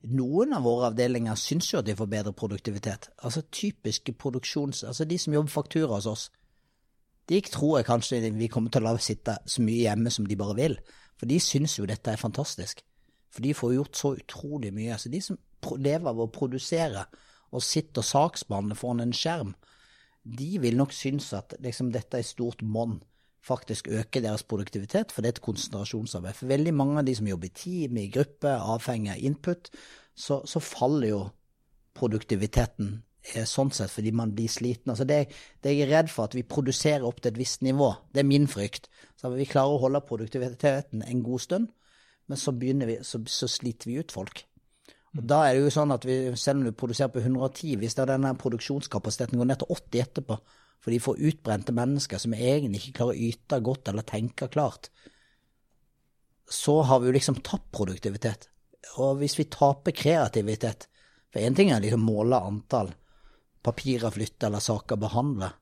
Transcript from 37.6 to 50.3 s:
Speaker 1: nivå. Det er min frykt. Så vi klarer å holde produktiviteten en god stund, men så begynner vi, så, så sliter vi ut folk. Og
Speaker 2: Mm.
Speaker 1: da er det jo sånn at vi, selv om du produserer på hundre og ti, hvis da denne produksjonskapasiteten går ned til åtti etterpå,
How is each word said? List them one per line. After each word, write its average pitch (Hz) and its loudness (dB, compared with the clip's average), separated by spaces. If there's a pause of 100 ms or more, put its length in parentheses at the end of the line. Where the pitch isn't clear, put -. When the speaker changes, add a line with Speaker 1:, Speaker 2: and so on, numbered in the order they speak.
Speaker 1:
nivå. 131 4 (220)
Det 139 4
er 139 6
min 143 8
frykt. 104 -4 (320)
Så 127 -4
vi 135 0
klarer 139 6
å 127 4
holde 139 4
produktiviteten 123 0
en 123 -2
god 123 -2
stund, 220 0 (640)
men 135 -4
så 135 0
begynner 127 2
vi, 113 0
så, - -6
så - -2
sliter 117 -4
vi 131 -2
ut 165 -8
folk. - -10 (680)
Og 139 -6
Speaker 2:
Mm. 117 -6
Speaker 1:
da 147 6
er 131 6
det 135 6
jo 143 6
sånn 147 4
at 120 -2
vi, 127 2 (280)
selv 139 2
om 135 2
du 113 0
produserer 123 0
på 123 -2
hundre 127 2
og 135 -2
ti, 151 -4
hvis 113 -2
da 131 2
denne 135 2
produksjonskapasiteten 123 -2
går 120 4
ned 131 2
til - -6
åtti - -2
etterpå, 127 -2 (440)